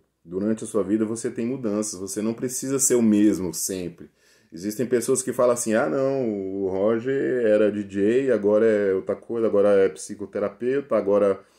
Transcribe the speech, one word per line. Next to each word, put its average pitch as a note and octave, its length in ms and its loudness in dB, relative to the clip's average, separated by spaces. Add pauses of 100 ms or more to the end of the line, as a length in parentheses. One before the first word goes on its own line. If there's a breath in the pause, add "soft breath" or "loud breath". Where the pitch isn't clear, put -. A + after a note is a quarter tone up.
(260)
Durante G#2 380 -2
a A2 40 -8
sua G#2 180 0
vida G#2+ 180 0
você A2+ 260 -4
tem A#2 160 -6
mudanças, G#2+ 540 -4
você F#2+ 220 -8
não A2+ 120 -2
precisa C3 460 -4
ser C3 160 2
o A#2+ 60 2
mesmo G#2 520 4
sempre. E2+ 560 -8 (440 soft breath)
Existem G#2 320 -6
pessoas B2 360 0
que A#2+ 120 -6
falam B2 180 2
assim, A#2+ 220 -2
"Ah, C3 160 2
não, C3+ 400 -2
o G2 400 -4
Roger A#2+ 760 0
era G#2+ 240 4
D G#2 140 -4
J, G#2+ 480 2
agora G#2+ 340 2
é G#2 280 2
outra F#2+ 240 -2
coisa, A2+ 280 -4
agora G2+ 260 4
é G2 180 4
psicoterapeuta, A2 1080 -4
agora, G2+ 460 2 (180 soft breath)